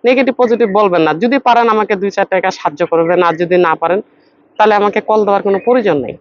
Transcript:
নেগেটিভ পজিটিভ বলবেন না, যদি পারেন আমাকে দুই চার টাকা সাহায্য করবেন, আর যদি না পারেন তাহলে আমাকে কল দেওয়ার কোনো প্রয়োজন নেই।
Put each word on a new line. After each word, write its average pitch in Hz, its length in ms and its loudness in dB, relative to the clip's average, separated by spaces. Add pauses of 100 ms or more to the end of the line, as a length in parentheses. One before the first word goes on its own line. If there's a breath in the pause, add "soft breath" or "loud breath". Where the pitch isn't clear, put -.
নেগেটিভ 247 300 2
পজিটিভ 233 380 0
বলবেন 185 300 2
না, 156 120 0
যদি 226 240 0
পারেন 233 300 2
আমাকে 214 280 0
দুই 196 140 -4
চার 196 200 -2
টাকা 185 200 0
সাহায্য 165 360 -4
করবেন, 170 360 0
আর 170 140 0
যদি 175 200 -2
না 175 180 2
পারেন 175 260 -2 (580 soft breath)
তাহলে 214 160 4
আমাকে 208 260 0
কল 214 240 0
দেওয়ার 196 180 0
কোনো 196 160 -2
প্রয়োজন 208 380 0
নেই। 127 240 -8